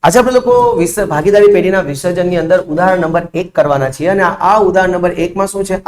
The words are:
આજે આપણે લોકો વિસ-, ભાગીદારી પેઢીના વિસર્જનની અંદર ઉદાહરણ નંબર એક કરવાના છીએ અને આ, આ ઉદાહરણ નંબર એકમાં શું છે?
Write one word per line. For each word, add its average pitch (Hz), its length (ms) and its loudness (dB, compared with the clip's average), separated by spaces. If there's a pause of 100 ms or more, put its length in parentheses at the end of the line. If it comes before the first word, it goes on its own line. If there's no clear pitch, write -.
આજે 170 120 4
આપણે 254 140 2
લોકો 247 220 2 (240)
વિસ-, 175 320 -2
ભાગીદારી 202 420 4
પેઢીના 190 320 2
વિસર્જનની 175 560 -2
અંદર 170 160 0 (160)
ઉદાહરણ 185 300 0
નંબર 165 200 -2 (180)
એક 175 60 -8 (120)
કરવાના 139 360 0
છીએ 165 160 -4
અને 196 120 0
આ, 170 100 0 (160)
આ 214 80 2 (100)
ઉદાહરણ 185 280 0
નંબર 175 180 -2 (100)
એકમાં 190 280 -4
શું 196 180 -6
છે? 185 180 -4